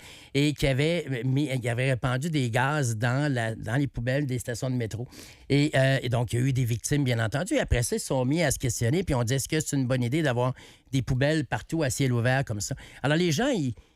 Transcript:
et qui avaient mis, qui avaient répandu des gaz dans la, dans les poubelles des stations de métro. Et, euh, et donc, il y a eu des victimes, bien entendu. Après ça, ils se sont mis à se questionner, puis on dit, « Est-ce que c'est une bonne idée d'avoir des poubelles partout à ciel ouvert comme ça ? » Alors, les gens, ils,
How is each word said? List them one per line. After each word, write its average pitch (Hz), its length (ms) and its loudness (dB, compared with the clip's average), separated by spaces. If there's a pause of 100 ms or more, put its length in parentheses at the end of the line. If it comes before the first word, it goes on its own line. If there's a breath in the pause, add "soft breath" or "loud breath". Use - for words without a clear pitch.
(320 loud breath)
et 143 220 2
qui 151 120 -2
avaient 139 580 0
mis, 135 240 2 (120)
qui 113 80 -4
avaient 123 220 0
répandu 131 400 -2
des 139 180 0
gaz 127 480 0
dans 131 340 0
la, 113 240 -2
dans 110 220 -4
les 143 100 2
poubelles 127 380 -2
des 127 140 -4
stations 127 320 -6
de 127 60 -2
métro. 113 300 -4 (440 loud breath)
Et, 143 240 4
euh, 135 280 4
et 127 60 -4
donc, 120 240 0
il 117 80 2
y - 20 2
a 131 40 2
eu 139 80 2
des 131 100 2
victimes, 120 400 0
bien 123 180 2
entendu. 143 360 0
Après 127 240 2
ça, 220 140 -2
ils 226 40 -2
se - 60 -8
sont 135 180 2
mis 151 180 2
à 143 80 4
se - 80 -2
questionner, 131 440 0
puis 156 120 0
on 120 100 2
dit, « 117 100 0
Est-ce 139 140 -4
que 156 120 0
c'est 151 160 -2
une 131 100 2
bonne 127 160 0
idée 123 200 0
d'avoir 127 320 2 (360 loud breath)
des 135 120 0
poubelles 143 420 0
partout 160 380 -4
à 135 80 0
ciel 131 220 0
ouvert 127 340 2
comme 104 140 -6
ça ? » 135 140 -6 (280 loud breath)
Alors, 147 160 2
les 175 140 2
gens, 165 160 0
ils, 156 260 0 (200 soft breath)